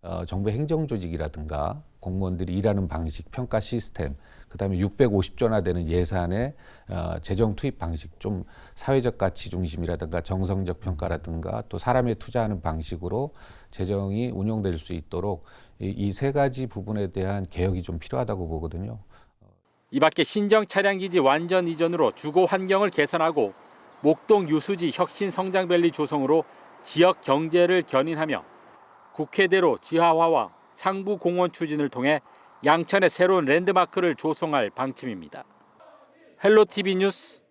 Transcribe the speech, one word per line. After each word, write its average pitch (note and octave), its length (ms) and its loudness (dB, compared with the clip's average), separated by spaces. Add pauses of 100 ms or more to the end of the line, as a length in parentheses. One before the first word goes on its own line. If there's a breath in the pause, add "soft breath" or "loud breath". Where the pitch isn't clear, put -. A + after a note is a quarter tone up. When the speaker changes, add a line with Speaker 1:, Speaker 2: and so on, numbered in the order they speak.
Speaker 1:
어, F2 220 -8
정부 G2 260 -2
행정조직이라든가 F2+ 1300 -4 (200)
공무원들이 F#2 580 -4
일하는 G2+ 300 2
방식, - 420 -6
평가 A#2+ 300 -2
시스템, D#2 560 -6 (320 soft breath)
그다음에 G2 280 -4
육백오십 G2+ 600 2
조나 A2 260 2
되는 F2 240 -2
예산의, F2+ 680 -2 (360 soft breath)
어, E2 300 -6
재정 G#2 340 0
투입 - 240 -6
방식, E2 400 -8
좀 G2 240 -6 (320 soft breath)
사회적 B2+ 420 0
가치 - 320 -2
중심이라든가 E2+ 720 -4
정성적 F#2 600 -2
평가라든가 E2 880 -6
또 G2 100 -8
사람에 B2 360 0
투자하는 G#2+ 460 -4
방식으로 F2 720 -6 (380 soft breath)
재정이 G2 600 -4
운용될 G2 460 -2
수 E2 160 -10
있도록 F2 500 -6 (360 soft breath)
이, G2 180 -6
이 G2+ 160 -2
세 C#3 200 -2
가지 C3 340 0
부분에 G2+ 460 -6
대한 F#2+ 360 -4
개혁이 F#2 340 -2
좀 F2 180 -8
필요하다고 A2 480 -6
보거든요. E2 500 -8 (920 soft breath)
Speaker 2:
이 C#3 80 0
밖에 D#3 240 4
신정 G#3 420 4
차량 G3 320 2
기지 F3+ 220 2
완전 E3+ 480 4
이전으로 E3 440 2
주거 D3+ 320 2
환경을 F#3+ 460 2
개선하고 D3 640 2 (480)
목동 E3 480 4
유수지 E3 440 0
혁신 F3+ 380 -2
성장밸리 F3+ 600 2
조성으로 D3+ 520 0 (380 loud breath)
지역 F3 380 4
경제를 E3 640 2
견인하며 D3 600 -2 (720)
국회대로 F3 680 2
지하화와 E3 720 4 (240)
상부 F#3+ 440 -2
공원 F3 340 0
추진을 D3+ 380 -4
통해 C#3 320 0 (420 soft breath)
양천의 E3+ 460 4
새로운 F#3 340 4
랜드마크를 F3 720 2
조성할 D3+ 540 -2
방침입니다. B2 720 -8 (1000)
헬로 G#3+ 220 8
티비 G3 320 -2
뉴스 - 540 -2